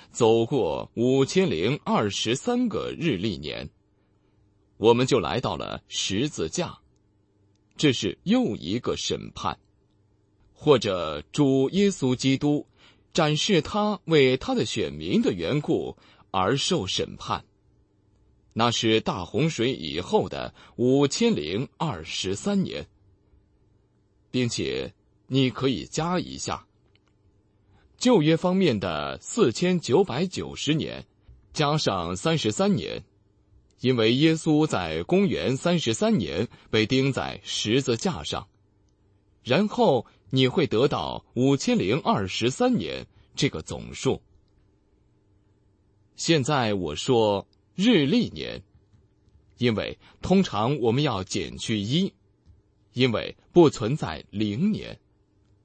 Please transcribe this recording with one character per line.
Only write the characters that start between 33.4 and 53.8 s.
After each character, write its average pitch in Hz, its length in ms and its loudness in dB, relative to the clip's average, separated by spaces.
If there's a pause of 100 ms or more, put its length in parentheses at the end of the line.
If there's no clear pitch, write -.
因 123 160 2
为 113 180 4
耶 160 200 4
稣 156 300 2
在 87 380 -2
公 190 240 2
元 98 300 -2
三 175 200 0
十 113 160 0
三 214 240 2
年 90 300 -2 (220)
被 110 160 2
钉 131 260 2
在 67 320 -6
十 - 380 -2
字 123 160 0
架 113 260 -4
上， - 240 -8 (960)
然 165 240 2
后 170 380 2 (280)
你 131 140 6
会 143 180 0
得 113 220 2
到 73 460 -6
五 135 240 4
千 247 200 0
零 113 220 0
二 147 260 0
十 110 240 -2
三 247 280 0
年 67 280 -8 (300)
这 - 140 0
个 80 120 -8
总 60 320 -12
数。 107 280 -2 (1900)
现 160 260 2
在 123 320 0
我 87 220 -4
说 110 500 2 (300)
日 190 300 4
历 170 240 0
年， 62 340 -10 (960)
因 120 180 0
为 65 240 -6 (220)
通 190 200 4
常 127 380 0
我 113 140 2
们 135 100 0
要 113 180 0
减 82 360 -6
去 113 200 -4
一， 131 360 -2 (800)
因 123 180 2
为 71 240 -6 (160)
不 165 180 8
存 120 280 -2